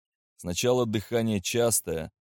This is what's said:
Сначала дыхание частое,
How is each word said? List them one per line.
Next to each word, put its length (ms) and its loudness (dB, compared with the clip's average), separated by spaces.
Сначала 480 0
дыхание 560 0
частое, 720 0